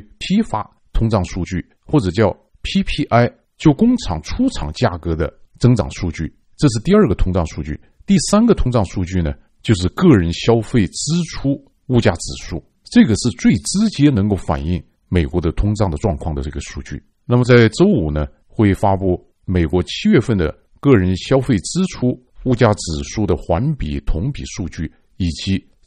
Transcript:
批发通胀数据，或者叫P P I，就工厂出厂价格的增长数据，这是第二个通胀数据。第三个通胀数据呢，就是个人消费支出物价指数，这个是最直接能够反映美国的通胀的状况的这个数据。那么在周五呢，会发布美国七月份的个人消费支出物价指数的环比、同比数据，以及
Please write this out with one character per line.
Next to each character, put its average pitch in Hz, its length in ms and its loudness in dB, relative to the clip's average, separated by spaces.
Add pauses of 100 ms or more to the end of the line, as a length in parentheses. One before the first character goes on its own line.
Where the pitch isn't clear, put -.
(180)
批 202 240 0
发 107 260 -6 (260)
通 113 140 0
胀 104 180 0
数 87 200 -6
据， 90 180 -6 (220)
或 151 140 2
者 92 100 0
叫 95 260 0 (280)
P - 180 -2
P - 240 -4
I， 120 260 2 (260)
就 156 140 4
工 233 260 2
厂 80 260 -6
出 254 260 -4
厂 76 240 -6
价 87 240 -2
格 82 180 -4
的 78 160 -4 (280)
增 123 160 6
长 104 160 -2
数 - 180 -6
据， 78 240 -8 (240)
这 151 120 2
是 107 140 -2
第 180 120 2
二 208 120 4
个 95 60 0
通 - 180 0
胀 87 140 0
数 80 160 -8
据。 71 180 -10 (280)
第 202 100 4 (140)
三 214 140 4
个 220 80 6
通 - 180 0
胀 117 140 2
数 92 200 -6
据 90 160 -2
呢， 76 120 -2 (280)
就 - 140 2
是 87 140 0
个 - 200 4
人 87 240 4
消 117 260 0
费 107 280 0
支 - 260 -8 (180)
出 - 320 -4 (240)
物 123 140 2
价 104 120 2
指 67 300 -12
数， 82 200 -10 (200)
这 240 200 6
个 113 120 2
是 123 140 -2 (100)
最 233 140 2
直 196 380 -2
接 143 200 2
能 104 160 2
够 104 80 0
反 78 280 -4
映 87 200 -4 (240)
美 87 180 2
国 87 160 -4
的 80 100 -2
通 104 240 -2
胀 104 140 -2
的 73 80 -4
状 90 200 -2
况 80 160 -8
的 69 80 -6
这 71 100 -8
个 - 100 -10
数 - 220 -14
据。 - 180 -12 (240)
那 120 100 0
么 123 80 4
在 120 260 8
周 170 180 2
五 98 240 0
呢， 73 160 -2 (180)
会 101 300 0
发 98 200 0
布 90 300 -2 (180)
美 90 220 0
国 90 160 0
七 - 300 -6
月 165 80 6
份 113 180 0
的 78 180 -2 (240)
个 139 160 4
人 92 220 2
消 135 220 0
费 127 180 0
支 - 300 -4
出 - 280 -4 (280)
物 127 100 0
价 117 220 4
指 76 280 -6
数 104 220 -6
的 90 100 0
环 117 400 -2
比、 73 260 -6
同 107 300 -2
比 69 140 -10
数 87 240 -10
据， 80 220 -8 (260)
以 92 140 -2
及 196 260 -4 (300)